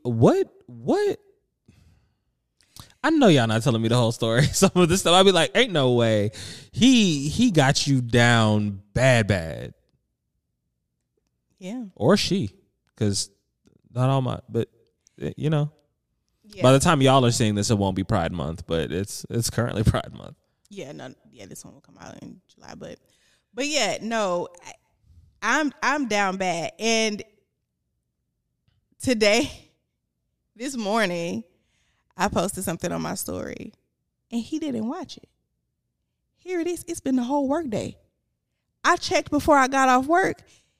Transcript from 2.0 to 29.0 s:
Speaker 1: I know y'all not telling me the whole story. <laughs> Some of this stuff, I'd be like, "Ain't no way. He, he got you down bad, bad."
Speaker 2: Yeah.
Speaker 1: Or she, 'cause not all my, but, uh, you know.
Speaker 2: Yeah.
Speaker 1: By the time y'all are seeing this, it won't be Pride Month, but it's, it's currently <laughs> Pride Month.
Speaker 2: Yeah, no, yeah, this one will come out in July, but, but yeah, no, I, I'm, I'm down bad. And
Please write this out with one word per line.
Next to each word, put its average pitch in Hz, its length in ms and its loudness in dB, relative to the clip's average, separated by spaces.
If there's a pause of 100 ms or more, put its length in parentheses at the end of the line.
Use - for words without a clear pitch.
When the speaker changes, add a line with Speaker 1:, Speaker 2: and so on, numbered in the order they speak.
Speaker 1:
I 269 80 2
know 294 160 6
y'all 135 200 6
not 113 160 0
telling 117 180 0
me 113 60 0
the 117 100 2
whole 113 140 2
story. 113 320 0
<laughs> 135 80 0
Some 185 240 4
of 180 140 4
this 185 100 0
stuff, 170 160 2
I'd 190 80 8
be 196 80 6
like, 165 240 2
"Ain't 233 160 2
no 135 220 2
way. 110 380 2 (400)
He, 185 580 4
he 240 200 2
got 139 380 2
you 135 140 2
down 110 800 2 (120)
bad, 120 340 4
bad." 80 460 -4 (1800)
Speaker 2:
Yeah. 220 280 -10 (100)
Speaker 1:
Or 160 220 2
she, 180 340 -2 (460)
'cause 101 320 -2 (640)
not 127 180 0
all 135 120 0
my, 120 180 -4 (100)
but, 113 200 -4 (500)
uh, - 180 -6
you 147 120 -2
know. 151 220 0 (720)
Speaker 2:
Yeah. 196 180 -16
Speaker 1:
By 131 120 6
the 139 60 6
time 156 220 2
y'all 131 240 6
are 120 60 4
seeing 107 240 0
this, 101 160 0
it 110 60 0
won't 95 180 0
be 95 80 -2
Pride 87 300 -2
Month, 82 340 -8
but 78 240 -4
it's, 92 380 -8
it's 117 200 -4
currently 117 340 -4
<laughs> - 20 2
Pride - 280 0
Month. - 220 -18 (340)
Speaker 2:
Yeah, 175 220 -16
no, 131 220 -16 (180)
yeah, 117 160 -20
this - 180 -20
one 80 80 -20
will 120 80 -20
come - 180 -20
out - 220 -20
in - 180 -20 (140)
July, - 240 -20
but, - 220 -18 (540)
but 262 140 -6
yeah, 233 340 -2
no, 202 480 -4 (140)
I, - 100 -20 (680)
I'm, 269 300 0 (100)
I'm 269 260 -2
down 202 300 0
bad. 170 400 -4
And 220 460 -2 (1800)